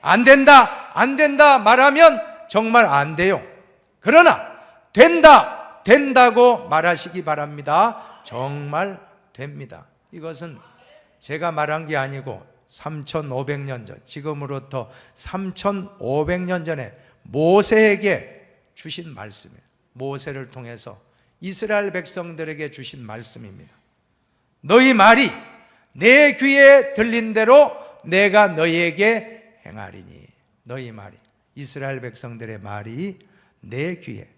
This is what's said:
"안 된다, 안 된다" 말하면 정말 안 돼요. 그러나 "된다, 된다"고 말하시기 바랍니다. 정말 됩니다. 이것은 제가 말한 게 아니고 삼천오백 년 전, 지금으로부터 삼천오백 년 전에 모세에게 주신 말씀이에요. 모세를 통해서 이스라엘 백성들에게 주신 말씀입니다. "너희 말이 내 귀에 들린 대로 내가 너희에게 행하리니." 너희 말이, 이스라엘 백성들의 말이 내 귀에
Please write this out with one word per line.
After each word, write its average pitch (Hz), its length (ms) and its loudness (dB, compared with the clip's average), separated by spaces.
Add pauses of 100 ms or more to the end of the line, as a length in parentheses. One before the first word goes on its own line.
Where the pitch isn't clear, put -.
"안 208 220 0
된다, 269 680 4
안 254 220 -2
된다" 285 420 4
말하면 269 600 4 (320)
정말 226 360 2
안 147 300 -2
돼요. 175 260 -2 (580)
그러나 311 380 4 (540)
"된다, 302 920 4
된다"고 247 840 2
말하시기 170 560 -4
바랍니다. 151 1000 -4
정말 143 760 -10 (320)
됩니다. 143 540 -18 (260)
이것은 151 460 -16 (600)
제가 160 320 -8
말한 151 340 -6
게 156 100 -8
아니고 135 480 -10 (240)
삼천오백 143 920 -10
년 127 260 -14
전, - 180 -20
지금으로부터 139 840 -12 (240)
삼천오백 185 1300 -8
년 180 220 -8
전에 143 280 -12 (300)
모세에게 202 1080 0 (420)
주신 160 400 -16
말씀이에요. - 460 -20 (340)
모세를 135 560 -14
통해서 117 500 -20 (400)
이스라엘 202 520 -6
백성들에게 160 800 -12
주신 131 340 -18
말씀입니다. 107 680 -20 (880)
"너희 247 340 4
말이 226 360 4 (640)
내 262 440 4
귀에 277 580 4
들린 226 380 -4
대로 240 400 4 (320)
내가 196 440 2
너희에게 170 1160 -4
행하리니." 92 640 -20 (380)
너희 123 280 -16
말이, 104 240 -20 (380)
이스라엘 135 460 -12
백성들의 117 600 -16
말이 110 580 -14 (420)
내 151 360 -12
귀에 107 420 -20